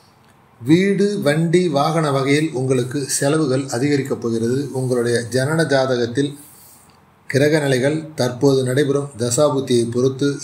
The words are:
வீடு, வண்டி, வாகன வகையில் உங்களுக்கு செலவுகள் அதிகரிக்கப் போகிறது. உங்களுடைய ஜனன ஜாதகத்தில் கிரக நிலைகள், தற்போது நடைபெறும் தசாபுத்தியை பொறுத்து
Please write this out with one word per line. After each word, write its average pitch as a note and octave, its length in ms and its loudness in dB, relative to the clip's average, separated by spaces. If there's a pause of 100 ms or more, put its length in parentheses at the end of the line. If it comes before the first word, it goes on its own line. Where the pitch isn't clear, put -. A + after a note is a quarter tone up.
(600)
வீடு, F#3 460 2 (160)
வண்டி, D#3+ 460 2
வாகன D#3 420 0
வகையில் C#3+ 420 0
உங்களுக்கு C3 480 -2 (100)
செலவுகள் C#3+ 580 0
அதிகரிக்கப் C3 540 -2
போகிறது. A#2 360 -2 (140)
உங்களுடைய B2 440 0 (140)
ஜனன D3 360 0
ஜாதகத்தில் B2+ 640 0 (1000)
கிரக D3 280 2
நிலைகள், C#3 400 0 (160)
தற்போது C3 500 2
நடைபெறும் C#3 540 0
தசாபுத்தியை B2 720 0
பொறுத்து C3 400 0 (140)